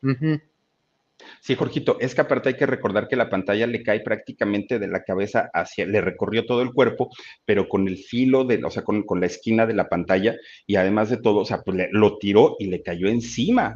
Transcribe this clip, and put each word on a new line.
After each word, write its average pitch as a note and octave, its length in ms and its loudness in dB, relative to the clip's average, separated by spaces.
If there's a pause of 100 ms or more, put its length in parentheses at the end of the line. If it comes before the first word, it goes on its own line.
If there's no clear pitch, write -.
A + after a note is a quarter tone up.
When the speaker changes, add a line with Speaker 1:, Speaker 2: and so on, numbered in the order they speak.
Speaker 1:
Ujú. D3 380 0 (1000)
Speaker 2:
Sí, C3+ 140 -2
Jorgito, - 440 -2
es C3 140 -2
que - 80 2
aparte C3+ 280 0
hay B2+ 60 0
que C#3 120 0
recordar G#2+ 400 0
que - 80 -4
la A#2+ 140 2
pantalla G2+ 360 0
le A#2 160 -4
cae G#2+ 200 0
prácticamente G#2+ 760 -4
de G2 100 -4
la F#2 160 -4
cabeza G2+ 480 -2
hacia, E2+ 360 -4
le G#2 120 0
recorrió G2 460 -2
todo A#2+ 160 0
el B2 120 -4
cuerpo, B2 360 2 (340)
pero - 240 2
con G2 200 0
el F#2+ 100 -4
filo C3 460 2
de, A#2 200 0
o D#2 60 -4
sea, F#2 140 -6
con, G#2 180 0
con F#2 180 -2
la F2+ 60 0
esquina A2+ 400 2
de A2+ 80 0
la F#2+ 160 0
pantalla, F#2+ 460 2 (320)
y G2+ 80 2
además G#2 340 4
de B2 80 0
todo, G#2+ 220 2
o F#2+ 60 0
sea, G2 180 -4
pues F#2 120 -4
le, F2+ 160 -2
lo G#2 280 4
tiró G2+ 400 2
y G2+ 80 -6
le F2+ 160 -4
cayó F2 240 -4
encima, A#2 680 -2